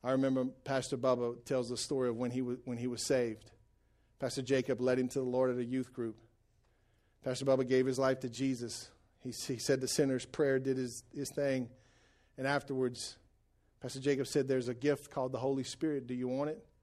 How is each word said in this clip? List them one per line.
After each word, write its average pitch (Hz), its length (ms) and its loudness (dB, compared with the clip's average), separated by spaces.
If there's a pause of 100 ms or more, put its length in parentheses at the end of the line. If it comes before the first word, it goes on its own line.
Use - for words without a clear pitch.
I 123 80 0
remember 131 360 4 (180)
Pastor 135 320 -2
Bubba 120 480 2
tells 127 240 0
the 120 80 -4
story 131 320 0
of 113 80 -2
when 123 140 -2
he 127 100 -2
wa-, 123 140 -2 (100)
when 123 120 -6
he 120 100 -4
was 120 200 -6
saved. 120 440 2 (680)
Pastor 135 240 -4
Jacob 127 380 2
led 127 180 4
him 127 120 0
to 139 100 -2
the 131 60 -2
Lord 127 260 2
at 123 60 -2
a 123 80 -2
youth 127 260 -4
group. 113 240 -6 (1080)
Pastor 131 180 -4
Bubba 131 240 4
gave 127 180 6
his 131 140 0
life 131 220 4
to 131 80 -4
Jesus. 120 600 -4 (300)
He, 127 120 -10
he 120 280 -6
said 131 220 2
the 131 80 -4
sinner's 135 360 2
prayer, 139 320 2
did 131 200 0
his, 123 260 -6 (100)
his 143 180 -6
thing. 135 360 0 (680)
And 135 100 -2
afterwards, 131 680 0 (640)
Pastor 127 180 -8
Jacob 135 280 0
said, 135 200 2
"There's 131 220 2
a 123 40 -2
gift 139 380 0
called 131 220 -2
the 127 40 -4
Holy 135 280 0
Spirit. 143 420 -2
Do 123 60 -4
you 123 160 -2
want 139 200 0
it?" 151 160 -10 (180)